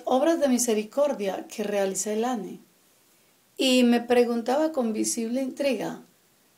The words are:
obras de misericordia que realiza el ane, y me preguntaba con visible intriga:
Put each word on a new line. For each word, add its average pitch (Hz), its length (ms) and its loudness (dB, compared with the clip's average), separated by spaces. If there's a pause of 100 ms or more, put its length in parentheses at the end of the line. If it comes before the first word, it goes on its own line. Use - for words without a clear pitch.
obras 277 340 2
de 285 80 2
misericordia 214 1000 0
que - 160 -8
realiza 202 500 -2
el 220 100 -2
ane, 220 360 -6 (1000)
y 254 260 4
me 240 160 4
preguntaba 240 720 2
con 226 220 -2
visible 226 480 -2
intriga: 254 600 -4 (560)